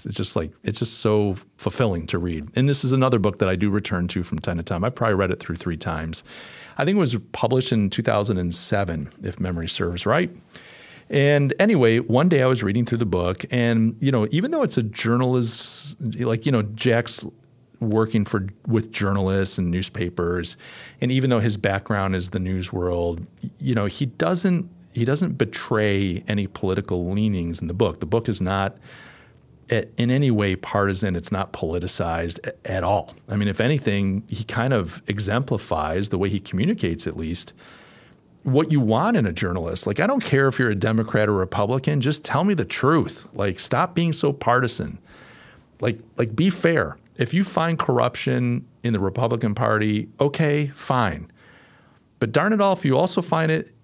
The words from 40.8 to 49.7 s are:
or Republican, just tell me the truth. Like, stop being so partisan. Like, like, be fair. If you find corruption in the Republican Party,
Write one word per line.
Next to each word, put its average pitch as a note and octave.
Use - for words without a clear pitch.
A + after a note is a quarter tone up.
or G#2+
Republican, A#2+
just C#3+
tell C#3+
me G3+
the A#2
truth. -
Like, G2
stop F3
being E3+
so C#3+
partisan. A#2+
Like, A2+
like, A2
be E3
fair. D#3+
If -
you F#3
find E3
corruption B2
in A#2+
the G#2
Republican A2+
Party, G#2+